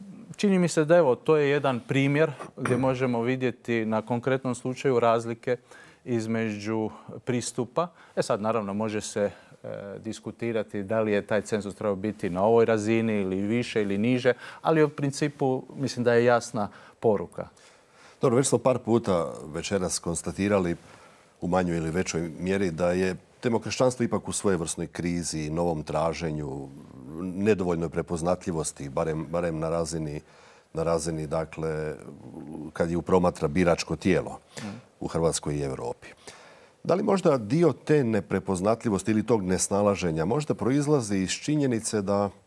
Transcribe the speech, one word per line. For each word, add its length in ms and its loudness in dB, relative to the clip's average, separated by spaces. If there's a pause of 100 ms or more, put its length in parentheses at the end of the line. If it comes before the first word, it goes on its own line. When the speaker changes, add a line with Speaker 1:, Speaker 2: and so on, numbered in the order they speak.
(360)
Speaker 1:
čini 240 4
mi 80 4
se 180 2
da, 120 6
evo, 180 6
to 220 2
je 120 4
jedan 300 2
primjer 520 2 (260)
gdje 200 0
možemo 440 0
vidjeti 640 -2
na 160 0
konkretnom 540 -2
slučaju 440 0
razlike 580 2 (480)
između 840 -2 (360)
pristupa. 600 -4 (280)
E 60 0
sad, 200 -2
naravno, 320 0
može 280 -4
se, 300 -2 (320)
e, 40 -12 (360)
diskutirati 800 -6
da 180 0
li 100 0
je 160 2
taj 140 2
cenzus 340 -4
trebao 200 -2
biti 340 -4
na 140 0
ovoj 220 6
razini 560 2
ili 200 -2
više 400 -2
ili 160 0
niže, 360 2 (280)
ali 220 4
u 60 4
principu 720 -2 (120)
mislim 280 -4
da 100 4
je 120 6
jasna 440 2 (300)
poruka. 480 0 (760)
Speaker 2:
Dobro, 160 4
već 100 4
smo 100 4
par 220 2
puta 520 2 (220)
večeras 460 -2
konstatirali 760 0 (680)
u 60 -4
manjoj 300 2
ili 140 -2
većoj 380 -2 (100)
mjeri 320 0
da 200 0
je 240 0 (280)
demokršćanstvo 600 0
ipak 240 -2
u 40 -6
svojevrsnoj 560 -2
krizi, 640 -4
novom 340 -2
traženju, 840 -4 (540)
nedovoljnoj 680 0
prepoznatljivosti, 1000 -4
barem, 360 -2
barem 340 -4
na 100 -4
razini, 520 -4 (520)
na 100 -4
razini, 440 -2
dakle, 680 -4 (800)
kad 180 0
ju 100 0
promatra 460 2
biračko 480 2
tijelo 440 0 (240)
Speaker 1:
Mm. 40 -10 (320)
Speaker 2:
u 80 -8
Hrvatskoj 480 0
i 60 -2
Europi. 460 -8 (760)
Da 120 2
li 80 0
možda 340 4
dio 360 4 (120)
te 180 4
neprepoznatljivosti 1080 0
ili 140 2
tog 180 2
nesnalaženja 840 2
možda 280 0
proizlazi 640 0
iz 120 0
činjenice 720 0
da 280 2 (180)